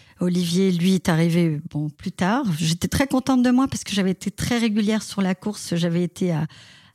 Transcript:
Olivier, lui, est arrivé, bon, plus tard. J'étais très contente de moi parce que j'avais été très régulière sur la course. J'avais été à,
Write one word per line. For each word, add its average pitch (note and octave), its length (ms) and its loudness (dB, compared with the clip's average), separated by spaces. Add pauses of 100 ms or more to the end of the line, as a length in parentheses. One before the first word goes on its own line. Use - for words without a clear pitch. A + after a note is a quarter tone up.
(200)
Olivier, F3+ 520 2
lui, F3+ 240 4
est F#3 140 0
arrivé, E3 500 2 (120)
bon, D3+ 180 -4
plus - 220 -10
tard. A3+ 340 0 (120)
J'étais E3 300 -2
très C#4 200 0
contente C4 360 2
de B3 80 4
moi B3+ 160 4
parce - 160 -8
que - 100 -8
j'avais F#3+ 180 2
été F#3 200 -6
très - 260 -2
régulière A3 460 0
sur - 180 -4
la F#3+ 140 0
course. - 400 -6
J'avais E3+ 280 0
été F3 280 -2
à, D#3 160 0 (480)